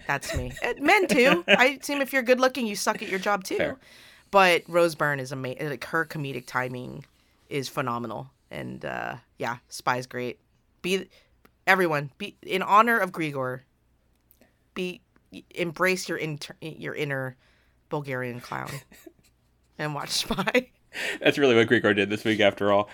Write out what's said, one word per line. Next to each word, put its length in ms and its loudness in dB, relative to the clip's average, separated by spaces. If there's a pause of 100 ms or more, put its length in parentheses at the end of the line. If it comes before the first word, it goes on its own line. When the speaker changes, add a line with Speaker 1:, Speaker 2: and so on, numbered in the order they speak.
Speaker 1:
that's 300 -4
me. 160 -6 (120)
Uh, 140 -2
men 300 4
too. 400 4
I 340 4
assume 180 -2
if 120 -4
you're 100 2
good 160 4
looking, 300 0
you 80 -6
suck 260 -2
at 60 -10
your 100 -2
job 240 -2
too. 140 -6
Speaker 2:
Fair. 200 -2 (540)
Speaker 1:
But 380 6
Rose 260 4
Byrne 240 -2
is 140 -8
ama-, 280 -6
like, 260 -6
her 200 -2
comedic 400 -8
timing 580 -6 (440)
is 200 -4
phenomenal. 640 -6 (220)
And, 320 -10
uh, 320 -8 (220)
yeah, 180 -6 (120)
Spy's 380 -4
great. 320 -8 (440)
Be, 260 -2 (580)
everyone, 500 2
be, 200 -12 (100)
in 160 -2
honor 340 6
of 140 0
Grigor, 520 -4 (1120)
be, 260 -6 (560)
embrace 520 -2
your 100 -4
inter-, 420 -8
your 340 -10
inner 420 -4 (520)
Bulgarian 520 -6
clown 300 -8 (540)
Speaker 2:
<laughs> 540 -20
Speaker 1:
and 180 -6
watch 140 -8
Spy. 600 -2 (500)
Speaker 2:
That's 180 2
really 160 6
what 140 6
Grigor 260 6
did 160 2
this 140 -4
week, 160 2
after 320 4
all. 220 4